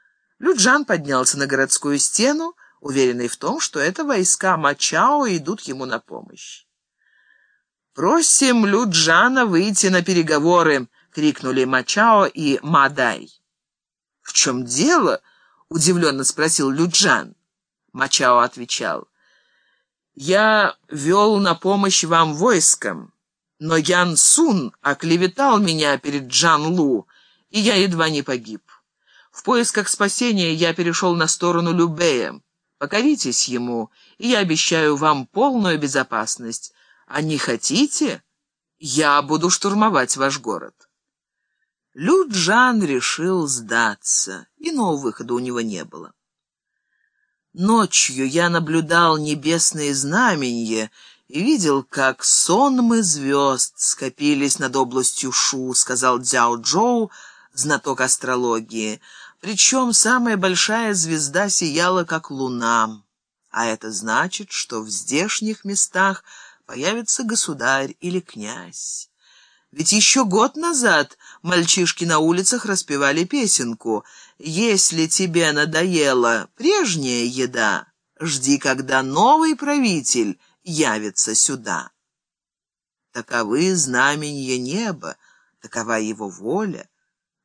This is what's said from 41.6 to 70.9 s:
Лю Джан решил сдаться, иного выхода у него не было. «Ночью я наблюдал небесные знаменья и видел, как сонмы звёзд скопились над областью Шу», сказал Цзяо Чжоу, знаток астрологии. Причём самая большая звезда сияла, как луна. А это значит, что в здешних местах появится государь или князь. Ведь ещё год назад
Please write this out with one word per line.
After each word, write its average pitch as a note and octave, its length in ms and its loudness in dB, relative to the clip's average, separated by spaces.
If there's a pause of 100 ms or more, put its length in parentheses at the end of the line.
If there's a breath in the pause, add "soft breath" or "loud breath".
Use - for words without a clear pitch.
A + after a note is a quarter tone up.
Лю D#4 320 2
Джан A3 560 2
решил D#3+ 640 -2
сдаться, A2+ 1000 -4 (100)
иного C4 400 -2
выхода A#2+ 380 -6
у B2 40 -2
него B2 220 -6
не G2+ 240 -6
было. - 300 -20 (1400)
«Ночью F3+ 760 0
я E3 220 2
наблюдал E3 720 2
небесные D3+ 760 -2
знаменья C3+ 960 -2 (380 soft breath)
и D3 140 -6
видел, F3+ 420 2
как C3+ 400 -2
сонмы A#3 800 4
звёзд C#3 760 0
скопились C#3 800 -2
над C3+ 160 -4
областью C3 580 -2
Шу», B2+ 420 -2
сказал B2+ 480 0
Цзяо A#2+ 400 0
Чжоу, A3+ 480 0 (420 loud breath)
знаток C#3+ 480 -2
астрологии. A2+ 1000 -2 (400 loud breath)
Причём A#3+ 500 0
самая A#3 460 2
большая G#3 560 0
звезда E3 560 -2
сияла, F3 540 0
как D#3+ 260 -6
луна. A#2 720 -2 (480)
А A#2 160 -2
это A2 260 -6
значит, A#2+ 580 -4
что - 300 -8
в A2 80 -12
здешних G3 800 -4
местах F#3+ 580 -2 (400 loud breath)
появится G3 580 -4
государь C#3 800 -2
или F3+ 200 -4
князь. - 920 -12 (640 soft breath)
Ведь E3 200 -2
ещё G#3+ 340 4
год A3 300 2
назад B3 600 0 (240 loud breath)